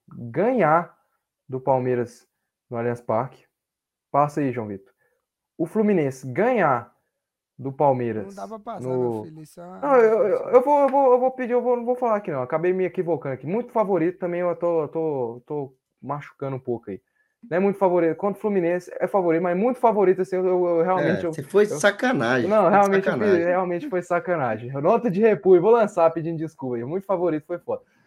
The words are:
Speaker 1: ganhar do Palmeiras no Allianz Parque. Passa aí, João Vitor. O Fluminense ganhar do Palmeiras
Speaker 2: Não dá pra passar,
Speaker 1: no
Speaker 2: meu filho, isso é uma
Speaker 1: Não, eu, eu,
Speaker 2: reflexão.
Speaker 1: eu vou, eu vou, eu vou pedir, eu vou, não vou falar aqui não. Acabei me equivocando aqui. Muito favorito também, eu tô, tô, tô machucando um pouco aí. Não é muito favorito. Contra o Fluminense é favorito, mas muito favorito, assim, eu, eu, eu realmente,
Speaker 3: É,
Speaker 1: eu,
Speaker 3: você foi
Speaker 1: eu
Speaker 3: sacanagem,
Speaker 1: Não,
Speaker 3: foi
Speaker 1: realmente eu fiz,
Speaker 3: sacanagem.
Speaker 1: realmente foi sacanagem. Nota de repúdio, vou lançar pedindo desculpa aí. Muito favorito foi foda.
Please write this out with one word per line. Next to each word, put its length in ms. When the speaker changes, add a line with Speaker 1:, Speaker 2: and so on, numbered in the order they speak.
Speaker 1:
ganhar 880
do 120
Palmeiras 680
no 80
Allianz 240
Parque. 440
Passa 300
aí, 100
João 160
Vitor. 260
O 80
Fluminense 640
ganhar 640
do 160
Palmeiras 540
Speaker 2:
Não 80
dá 120
pra 120
passar, 280
Speaker 1:
no 120
Speaker 2:
meu 100
filho, 180
isso 180
é 60
uma 140
Speaker 1:
Não, 160
eu, 80
eu, 200
Speaker 2:
reflexão. 280
Speaker 1:
eu 120
vou, 180
eu 80
vou, 240
eu 60
vou 120
pedir, 220
eu 80
vou, 140
não 100
vou 100
falar 220
aqui 140
não. 100
Acabei 320
me 120
equivocando 500
aqui. 120
Muito 240
favorito 480
também, 220
eu 140
tô, 340
tô, 560
tô 320
machucando 560
um 20
pouco 320
aí. 100
Não 80
é 20
muito 200
favorito. 380
Contra 200
o 40
Fluminense 580
é 80
favorito, 340
mas 160
muito 220
favorito, 420
assim, 140
eu, 100
eu, 200
eu 40
realmente, 400
Speaker 3:
É, 40
Speaker 1:
eu, 60
Speaker 3:
você 100
foi 200
Speaker 1:
eu 40
Speaker 3:
sacanagem, 720
Speaker 1:
Não, 140
Speaker 3:
foi 80
Speaker 1:
realmente 240
eu 60
fiz, 80
Speaker 3:
sacanagem. 240
Speaker 1:
realmente 440
foi 120
sacanagem. 720
Nota 360
de 120
repúdio, 400
vou 100
lançar 400
pedindo 260
desculpa 380
aí. 80
Muito 220
favorito 400
foi 140
foda. 240